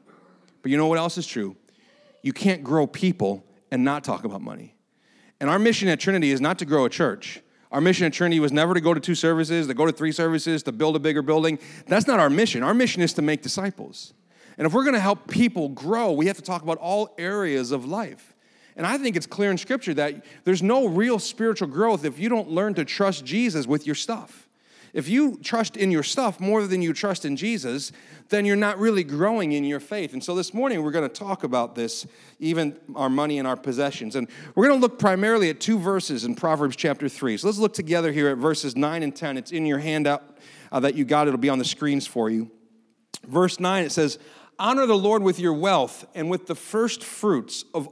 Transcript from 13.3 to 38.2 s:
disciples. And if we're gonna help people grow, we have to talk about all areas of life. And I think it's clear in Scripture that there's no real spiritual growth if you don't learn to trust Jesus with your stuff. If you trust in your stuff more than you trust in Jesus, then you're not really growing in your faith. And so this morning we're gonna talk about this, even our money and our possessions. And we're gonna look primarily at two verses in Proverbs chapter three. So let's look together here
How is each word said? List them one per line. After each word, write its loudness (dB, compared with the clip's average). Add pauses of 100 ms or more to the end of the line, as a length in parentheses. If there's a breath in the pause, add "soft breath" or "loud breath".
disciples. -8 (420 soft breath)
And -2
if 2
we're 4
gonna 4
help 0
people 2
grow, -2
we 2
have 0
to -18
talk -6
about -4
all -2
areas -2
of -4
life. -10 (420 soft breath)
And -4
I 0
think -2
it's -2
clear 0
in 0
Scripture -4
that -2 (200 loud breath)
there's 2
no 4
real 2
spiritual -2
growth 0
if -4
you -2
don't 0
learn 0
to -2
trust -2
Jesus -2
with 0
your -2
stuff. -10 (520 soft breath)
If -4
you 2
trust -2
in 2
your 2
stuff -2
more 0
than 0
you 0
trust -4
in -2
Jesus, -4 (380 loud breath)
then 2
you're 4
not 0
really 2
growing 0
in 0
your -4
faith. -8
And -8
so -4
this -4
morning -2
we're -2
gonna 0
talk -6
about -2
this, -6 (320 loud breath)
even -2 (180)
our -2
money 0
and -4
our -2
possessions. -4
And -4 (260 loud breath)
we're 6
gonna 6
look 2
primarily 4
at -4
two 0
verses -2
in -2
Proverbs 0
chapter -2
three. -2
So -2
let's 0
look 2
together 0
here 4